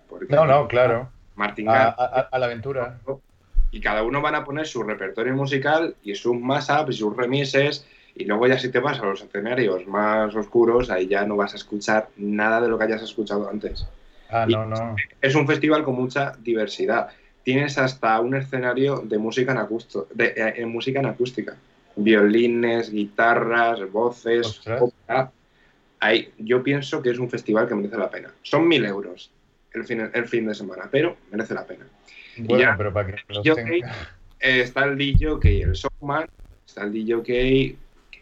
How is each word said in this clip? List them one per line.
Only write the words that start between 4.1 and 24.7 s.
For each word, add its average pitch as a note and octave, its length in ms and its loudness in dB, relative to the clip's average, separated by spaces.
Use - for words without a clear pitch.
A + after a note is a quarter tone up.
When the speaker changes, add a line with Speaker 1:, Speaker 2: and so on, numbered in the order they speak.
Speaker 1:
van D3+ 140 0
a D3 80 -4
poner D3 240 -6
su A#2 160 -4
repertorio G#2 500 -4
musical C#3+ 680 0
y G2+ 100 -8
sus A#2+ 240 -2
mashups C#3 580 0
y - 20 -10
sus G#2 180 -2
remixes, C#3 720 0
y G2 100 -8
luego G#2+ 220 2
ya B2+ 120 4
si B2 100 -4
te B2+ 100 0
vas C#3 200 -2
a A2 60 -4
los G2 160 -4
escenarios G2+ 680 -2
más G#2+ 480 0
oscuros, A#2 540 4
ahí F#2 180 0
ya G2 180 2
no G#2 120 -2
vas G2+ 160 -2
a - 20 -14
escuchar G#2+ 640 -2
nada G#2 420 0
de A#2+ 80 2
lo A2+ 100 2
que G#2+ 60 0
hayas A2 180 0
escuchado G#2 480 -4
antes. G#2 380 -8
Speaker 2:
Ah, A2+ 160 0
Speaker 1:
Y A2 60 4
Speaker 2:
no, A2 140 2
no. A2 300 -4
Speaker 1:
es C3+ 140 2
un C#3+ 120 2
festival D3+ 380 2
con C3 100 -2
mucha C3 460 -2
diversidad. A2 680 -2
Tienes C#3+ 340 0
hasta - 420 2
un B2 160 0
escenario C3+ 640 0
de A2 200 -2
música B2+ 360 0
en A#2+ 40 -2
acusto-, G#2+ 560 -6
de, A#2 220 0
eh, A2 220 0
en A#2 100 -4
música A#2 320 -4
en C3+ 60 0
acústica. A2 500 -4
Violines, A2+ 960 4
guitarras, A2+ 960 0
voces, A#2 580 0
Speaker 2:
Ostras. A2+ 340 -4